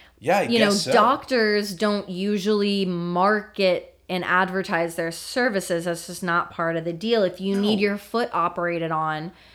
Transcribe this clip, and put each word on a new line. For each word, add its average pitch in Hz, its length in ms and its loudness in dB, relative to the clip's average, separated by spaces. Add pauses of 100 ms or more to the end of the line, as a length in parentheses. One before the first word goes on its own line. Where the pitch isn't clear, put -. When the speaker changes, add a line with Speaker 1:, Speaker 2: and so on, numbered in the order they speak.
(200)
Speaker 1:
Yeah, 165 180 2
I 180 40 2
Speaker 2:
you 226 180 2
know, 208 100 6
Speaker 1:
guess 196 140 0
so. - 80 -2
Speaker 2:
doctors 214 800 2
don't 208 340 -2
usually 202 800 0
market 180 1120 0 (100)
and 180 160 -4
advertise 180 720 0
their 165 160 -4
services. 190 760 -2
That's 165 200 -4
just 180 160 -10
not 175 300 0
part 165 240 -2
of 160 80 -4
the 170 80 -4
deal. 214 320 2
If 180 160 -2
you 196 180 0
need 208 180 2
Speaker 1:
No. 196 60 0
Speaker 2:
your 202 160 0
foot 233 340 -4
operated 170 600 -2
on, 156 400 -4 (220)